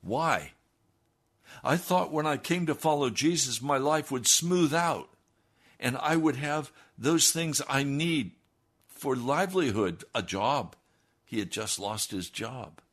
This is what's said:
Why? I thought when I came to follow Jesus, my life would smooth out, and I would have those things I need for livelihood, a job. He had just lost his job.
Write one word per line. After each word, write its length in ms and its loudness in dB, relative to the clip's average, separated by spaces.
Why? 500 0
I 140 2
thought 340 0
when 160 0
I 100 0
came 280 -2
to 100 0
follow 340 2
Jesus, 520 0
my 160 0
life 340 0
would 160 0
smooth 460 4
out, 360 0
and 180 -2
I 200 2
would 180 4
have 360 -4
those 340 4
things 380 -2
I 140 2
need 480 -2
for 280 -4
livelihood, 880 0
a 80 -2
job. 540 -2
He 160 -6
had 100 -4
just 300 -6
lost 320 -6
his 180 -6
job. 520 -10